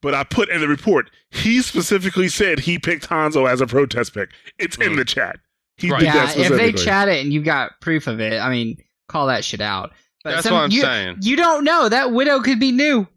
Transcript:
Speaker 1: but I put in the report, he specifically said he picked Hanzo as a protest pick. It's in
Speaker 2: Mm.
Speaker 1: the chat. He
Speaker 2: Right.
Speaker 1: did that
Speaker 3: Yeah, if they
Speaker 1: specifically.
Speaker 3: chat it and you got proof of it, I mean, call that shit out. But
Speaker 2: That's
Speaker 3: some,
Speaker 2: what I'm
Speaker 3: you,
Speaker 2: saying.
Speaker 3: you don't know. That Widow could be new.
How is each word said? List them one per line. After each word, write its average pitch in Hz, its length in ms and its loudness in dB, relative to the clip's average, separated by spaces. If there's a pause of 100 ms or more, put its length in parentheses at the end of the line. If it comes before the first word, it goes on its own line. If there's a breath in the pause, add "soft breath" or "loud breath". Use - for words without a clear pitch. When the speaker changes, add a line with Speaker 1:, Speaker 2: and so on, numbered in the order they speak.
Speaker 1:
but 143 140 -2
I 139 80 0
put - 260 0
in 170 100 -2
the 156 80 0
report, 147 440 0 (180 soft breath)
he 240 320 2
specifically 190 640 0
said 175 300 0
he 170 220 -2
picked 170 280 -4
Hanzo 156 400 0
as 127 140 2
a 131 60 0
protest 123 480 0
pick. 101 160 -6 (260 loud breath)
It's - 200 -6
in 196 160 0
Speaker 2:
Mm. - 20 -2
Speaker 1:
the 131 100 0
chat. - 320 -4 (400)
He 180 140 -2
Speaker 2:
Right. 147 80 0
Speaker 1:
did 160 100 4
that 151 260 2
Speaker 3:
Yeah, 147 100 2
if - 40 2
they 139 60 4 (140)
Speaker 1:
specifically. - 160 -2
Speaker 3:
chat 202 240 2
it 147 140 0
and 143 80 -2
you 151 120 0
got 143 380 -2
proof 160 260 -2
of 113 120 -4
it, 110 220 -2
I 123 80 -2
mean, 120 280 -4 (300)
call 147 200 -2
that 123 180 -2
shit 98 160 -6
out. 101 300 -4 (320 soft breath)
But 151 80 -6
Speaker 2:
That's 165 140 -2
Speaker 3:
some, 226 100 2
Speaker 2:
what 160 80 4
I'm 147 80 0
Speaker 3:
you, 247 100 2
Speaker 2:
saying. 101 400 -2
Speaker 3:
you 233 140 0
don't 320 280 2
know. 311 240 2
That 254 240 0
Widow 269 300 2
could 247 180 0
be 262 120 2
new. 254 460 2